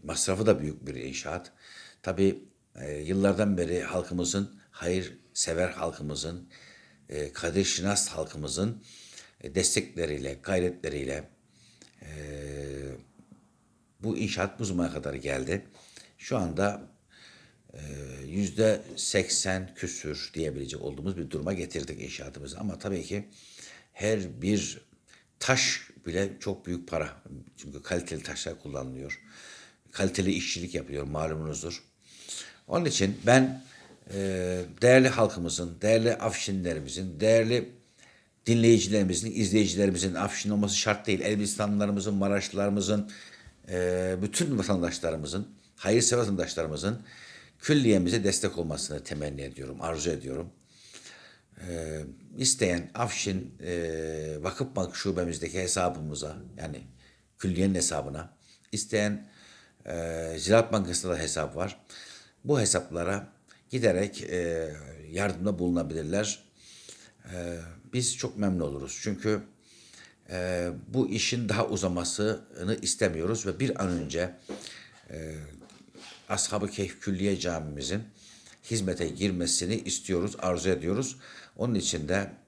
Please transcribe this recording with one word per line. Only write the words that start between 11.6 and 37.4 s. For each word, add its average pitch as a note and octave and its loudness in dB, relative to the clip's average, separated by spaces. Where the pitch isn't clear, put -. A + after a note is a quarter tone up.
e, D2+ -16
bu A2 0
inşaat G2+ -2
bu A2+ 0
zamana F2 0
kadar D2 -4
geldi. C2+ -2
Şu - -2
anda, G2 0
e, - -16
yüzde G#2+ 4
seksen F#2 0
küsür - -6
diyebilecek C#2+ -4
olduğumuz D2 -4
bir D#2 -6
duruma D2+ -4
getirdik D#2 -6
inşaatımızı. C#2+ -10
Ama G2 -4
tabii F#2+ -4
ki G2+ -6
her G2+ 0
bir G2 0
taş - 2
bile F#2+ 0
çok - -4
büyük F2 -4
para. D2+ -4
Çünkü C#2+ -14
kaliteli E2+ -4
taşlar D#2 -8
kullanılıyor. C2 -8
Kaliteli F#2+ 2
işçilik E2+ -4
yapılıyor C#2+ -4
malumunuzdur. D#2 -4
Onun E3+ 2
için G2+ 2
ben, C3 6
e, G2 -2
değerli C3 10
halkımızın, E2+ 0
değerli A2+ 6
Afşinlerimizin, F2 -2
değerli A2+ 6